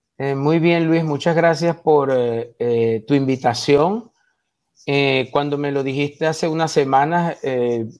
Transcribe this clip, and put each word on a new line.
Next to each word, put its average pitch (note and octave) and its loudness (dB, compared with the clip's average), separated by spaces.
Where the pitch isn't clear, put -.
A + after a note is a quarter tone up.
Eh, C#3 -2
muy C#3+ 2
bien, E3 2
Luis. E3 2
Muchas D#3 -2
gracias E3 2
por, C#3+ 2
eh, A#2+ -2
eh, A2+ 0
tu C#3+ 0
invitación. C#3+ 0
Eh, C3+ 0
cuando C#3+ -2
me C#3+ -4
lo C#3 -2
dijiste C#3+ -4
hace D#3+ -2
unas D#3+ -4
semanas, D3+ 0
eh, A#2+ -2